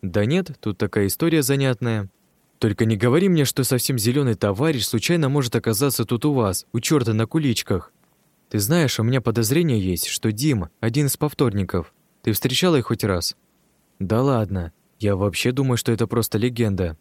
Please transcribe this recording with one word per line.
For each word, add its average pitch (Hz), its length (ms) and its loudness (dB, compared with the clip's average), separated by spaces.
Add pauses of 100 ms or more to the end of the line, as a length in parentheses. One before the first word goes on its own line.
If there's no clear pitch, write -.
«Да 104 240 -2
нет, 160 360 -2
тут 104 180 -6
такая 101 300 0
история 160 340 0
занятная». 120 640 -2 (500)
«Только 110 280 2
не 110 100 2
говори 127 320 4
мне, 160 160 4
что 131 200 -2
совсем 127 340 0
зеленый 120 360 2
товарищ 110 520 0
случайно 151 420 0
может 135 280 0
оказаться 117 500 0
тут 117 180 -2
у 151 80 2
вас, 107 400 0
у 117 80 -2
черта 120 320 2
на 110 140 2
куличках». 117 680 -2 (560)
«Ты 107 120 -2
знаешь, 139 380 0
у 113 40 0
меня 123 180 2
подозрение 117 580 0
есть, 92 280 -2
что - 260 -2
Дим 113 360 0 (120)
один 123 260 0
из 135 120 -2
повторников. 101 760 -2 (300)
Ты 110 100 0
встречала 147 440 2
их 120 100 0
хоть - 180 -4
раз?» 92 320 -2 (600)
«Да 107 240 0
ладно. 98 500 0 (260)
Я 101 180 0
вообще 101 360 0
думаю, 131 240 0
что 117 160 0
это 110 140 0
просто 113 320 -2
легенда». 104 640 0